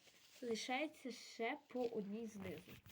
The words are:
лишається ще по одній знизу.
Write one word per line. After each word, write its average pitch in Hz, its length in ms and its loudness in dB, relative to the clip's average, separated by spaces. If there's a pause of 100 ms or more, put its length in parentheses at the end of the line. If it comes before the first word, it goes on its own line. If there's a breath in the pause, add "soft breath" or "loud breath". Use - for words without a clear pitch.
(420)
лишається 254 720 2
ще 233 560 0
по 254 180 2
одній 220 420 0
знизу. 190 440 -6 (200)